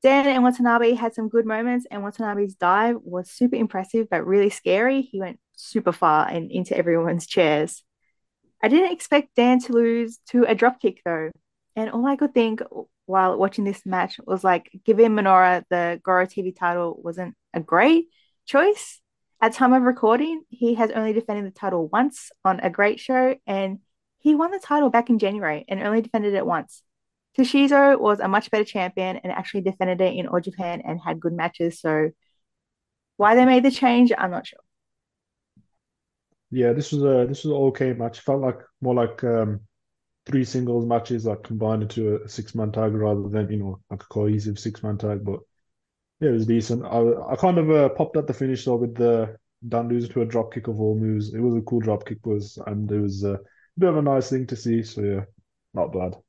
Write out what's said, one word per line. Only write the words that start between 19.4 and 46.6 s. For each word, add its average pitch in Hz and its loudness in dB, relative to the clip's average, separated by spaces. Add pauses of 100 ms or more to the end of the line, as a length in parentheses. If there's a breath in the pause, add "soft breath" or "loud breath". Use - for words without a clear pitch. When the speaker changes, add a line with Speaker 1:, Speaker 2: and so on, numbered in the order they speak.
Speaker 1:
At 226 2
time 254 4
of 262 4
recording, 247 2
he 240 -2
has 220 0
only 220 -2
defended 208 -4
the 190 -14
title 180 -4
once 247 -2 (120)
on 185 0
a 180 -2
great 208 0
show, 254 0 (100)
and 196 -6 (380)
he 302 2
won 330 0
the 392 -6
title 294 2
back 233 0
in 233 2
January 196 -4
and 190 -6
only 214 0
defended 208 -2
it 196 -2
once. - -6 (540)
Toshizo 277 4
was 208 2
a - -4
much 196 -2
better 214 0
champion 185 -6
and 185 -10
actually - -8
defended 185 -2
it 180 2
in 180 -8
All 175 -2
Japan 175 -8
and 160 -8
had 165 -8
good 170 -4
matches, 170 -4
so 156 -2 (1080)
why 208 4
they 254 8
made 254 6
the 269 6
change, 247 4
I'm 185 -4
not 170 -10
sure. - -20 (1900)
Speaker 2:
Yeah, 123 2
this 143 -4
was 143 0
a, 131 4
this 139 -8
was 151 -2
an 143 -2
okay 131 0
match. 117 -6
Felt 139 -2
like, 131 -2 (220)
more 127 0
like, 120 -2
um, 110 -2 (640)
three 131 0
singles 120 -2
matches, 117 -2
like, 107 -4
combined 110 -2
into 107 -2
a - -10
six-man 107 -8
tag 110 -2
rather 104 -2
than, 104 -4
you 107 -6
know, 98 -8 (100)
like, 98 -12
a - -20
cohesive 104 -4
six-man 110 -8
tag, 104 -6
but 101 -8 (800)
yeah, 156 0
it 123 2
was 113 0
decent. 117 -2